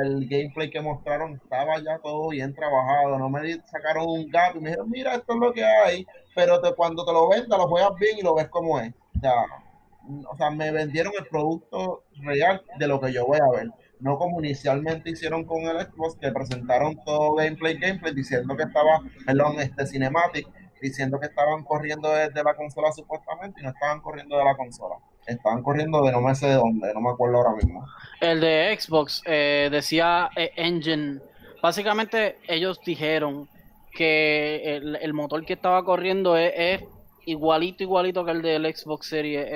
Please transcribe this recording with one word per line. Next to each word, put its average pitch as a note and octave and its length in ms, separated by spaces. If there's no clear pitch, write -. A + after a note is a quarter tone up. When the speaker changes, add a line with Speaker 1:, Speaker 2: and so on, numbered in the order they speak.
Speaker 1:
el C#3 240
gameplay C#3+ 440
que D3+ 100
mostraron D3+ 540
estaba C#3+ 420
ya D#3 220
todo D#3 300
bien C#3 260
trabajado. C#3 640
No C3 100
me C#3 140
di-, E3 220
sacaron D#3+ 420
un E3 220
gap F3 260
y E3 40
me D#3 100
dijeron, G3 200
"Mira, C4 260
esto A#3+ 180
es A#3 60
lo A#3+ 140
que A3+ 100
hay", G3+ 420
pero F3 260
te, F3 120
cuando E3+ 320
te E3+ 80
lo E3 160
venda, A3+ 280
lo F3+ 100
juegas F3+ 320
bien G#3+ 180
y G#3 60
lo E3+ 120
ves D#3 140
como E3 300
es. A#2 120
O - 20
sea, A#2+ 260
o C#3+ 40
sea, D3+ 140
me D3+ 220
vendieron D#3 480
el D#3 80
producto E3 760
real D3+ 400
de D3 80
lo C#3 120
que C3 140
yo B2 140
voy D3 100
a C3+ 180
ver. A#2 140
No C#3 180
como F3 220
inicialmente D3+ 680
hicieron E3 340
con D#3+ 200
el E3 180
Xbox, E3 400
que C#3 100
presentaron B2+ 720
todo D3+ 320
gameplay, D#3 420
gameplay, E3+ 380
diciendo C3 400
que D3+ 80
estaba, D3+ 380
perdón, D3 340
este, C#3 260
cinematic, D3 600
diciendo C3+ 380
que D3 80
estaban D3+ 380
corriendo D3+ 440
desde D3+ 320
la D3 140
consola D3+ 380
supuestamente D#3+ 640
y C#3+ 60
no C3 60
estaban D3 280
corriendo D3 380
de C#3 80
la C3+ 100
consola. A#2+ 400
Estaban A#2 340
corriendo D3 400
de C3+ 120
no B2 80
me C3 120
sé C#3 140
de C#3 80
dónde, A2 380
no G#2+ 80
me A#2+ 80
acuerdo B2 300
ahora A#2+ 160
mismo. F#2+ 300
Speaker 2:
El E3 180
de D#3+ 400
Xbox, D#3 460
eh, D3 440
decía, E3 680
eh, E3 180
Engine. D3+ 640
Básicamente G#3 760
ellos F3 380
dijeron D3+ 640
que D3+ 840
el, D3+ 180
el D#3 180
motor D3+ 320
que F#3 80
estaba F3+ 300
corriendo F#3 540
es, E3+ 180
es F3+ 280
igualito, D#3+ 580
igualito F#3 400
que E3+ 80
el E3 100
del D#3 320
Xbox D3+ 360
Series D3+ 360